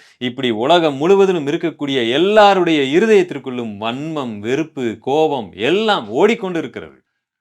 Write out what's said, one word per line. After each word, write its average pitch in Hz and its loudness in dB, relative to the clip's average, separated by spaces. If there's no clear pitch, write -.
இப்படி 123 -4
உலகம் 143 0
முழுவதிலும் 180 2
இருக்கக்கூடிய 139 -2
எல்லாருடைய 175 4
இருதயத்திற்குள்ளும் 131 0
வன்மம், 123 -6
வெறுப்பு, 123 -4
கோபம் 139 -2
எல்லாம் 156 0
ஓடிக்கொண்டு 185 0
இருக்கிறது. 82 -12